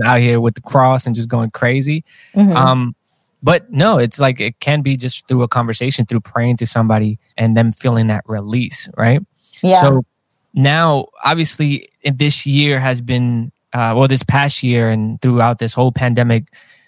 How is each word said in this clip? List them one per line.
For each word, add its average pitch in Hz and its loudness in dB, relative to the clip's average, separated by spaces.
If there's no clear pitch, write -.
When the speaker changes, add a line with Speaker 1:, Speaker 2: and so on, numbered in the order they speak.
Speaker 1:
I'm - -2
out 123 4
here 120 2
with 117 0
the - -18
cross 131 2
and 120 -4
just 117 -6
going 117 -2
crazy. 135 -2
Speaker 2:
Mm-hmm. 196 4
Speaker 1:
Um, 127 2
but 160 0
no, 175 2
it's 120 -2
like, 131 0
it 113 -6
can 147 -2
be 135 -2
just 123 -10
through 127 0
a 120 0
conversation, 120 -4
through 117 -4
praying 120 -2
to 117 -4
somebody 110 0
and 113 2
them 117 2
feeling 113 -2
that 107 -2
release, 110 -6
right? 120 0
Speaker 2:
Yeah. 185 4
Speaker 1:
So 139 4
now, 147 2
obviously, 151 -2
in 139 -2
this 143 0
year 143 2
has 127 -2
been, 120 -2
uh, 113 -2
well, 135 4
this 131 0
past 143 -2
year 120 0
and 110 -2
throughout 120 2
this 113 -4
whole 127 0
pandemic, 120 0